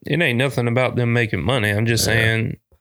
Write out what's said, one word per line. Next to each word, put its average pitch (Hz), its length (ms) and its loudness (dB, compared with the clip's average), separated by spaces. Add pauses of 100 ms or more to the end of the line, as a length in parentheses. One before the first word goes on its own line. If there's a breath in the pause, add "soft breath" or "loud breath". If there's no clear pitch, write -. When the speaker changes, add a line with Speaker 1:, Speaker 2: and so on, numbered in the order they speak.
Speaker 1:
it 151 120 0
ain't 127 200 0
nothing 127 280 0
about 120 280 0
them 117 180 0
making 113 300 0
money. 107 260 0
I'm 104 160 0
just 113 220 0
Speaker 2:
Yeah. 107 60 0
Speaker 1:
saying, 113 440 0 (240)